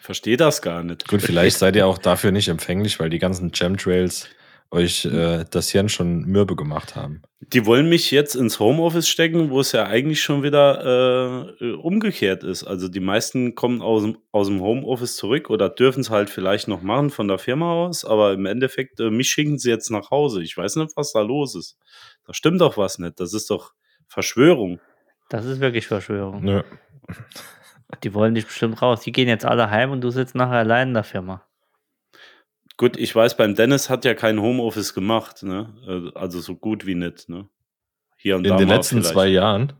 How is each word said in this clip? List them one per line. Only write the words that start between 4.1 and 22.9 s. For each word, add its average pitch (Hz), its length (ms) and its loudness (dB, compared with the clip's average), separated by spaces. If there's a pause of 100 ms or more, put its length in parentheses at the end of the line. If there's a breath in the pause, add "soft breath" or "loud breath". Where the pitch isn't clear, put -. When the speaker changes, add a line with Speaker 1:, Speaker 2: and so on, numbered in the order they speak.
Speaker 2:
euch, 87 340 0
äh, 82 460 0
das 85 200 -2
Hirn 98 180 2
schon 87 360 -2
mürbe 92 320 2
gemacht 73 400 -8
haben. 73 260 -12 (180)
Speaker 1:
Die 117 260 0
wollen 127 220 6
mich 165 220 2
jetzt 143 240 2
ins 127 240 0
Homeoffice 160 500 2
stecken, 165 420 0
wo 131 100 0
es 131 120 0
ja 110 140 2
eigentlich 135 360 0
schon 143 200 -2
wieder, 127 1160 2
äh, 117 120 -4
umgekehrt 165 720 -2
ist. - 220 -8
Also 92 240 -6
die 92 120 -6
meisten 113 540 0
kommen 120 280 -2
aus 110 200 2
dem, 107 160 -4 (140)
aus 101 160 0
dem 98 120 -2
Homeoffice 120 560 -4
zurück 131 340 -4
oder 98 180 2
dürfen 127 320 2
es 117 100 -4
halt 104 200 2
vielleicht 98 360 -2
noch 92 160 -4
machen 127 280 0
von 107 180 -4
der 95 100 0
Firma 160 340 -2
aus, 170 320 -4
aber 107 280 4
im 95 140 -2
Endeffekt, 127 540 -4
äh, 113 100 0
mich 113 180 0
schicken 147 300 0
sie 123 120 0
jetzt 113 200 -2
nach 104 200 -6
Hause. 131 320 0
Ich 80 140 -10
weiß 101 200 -4
nicht, 156 200 -4
was 147 160 -6
da 113 80 2
los 131 340 -2
ist. - 240 -14 (480 soft breath)
Da - 80 -18
stimmt 175 260 2
doch 160 160 4
was 95 220 -2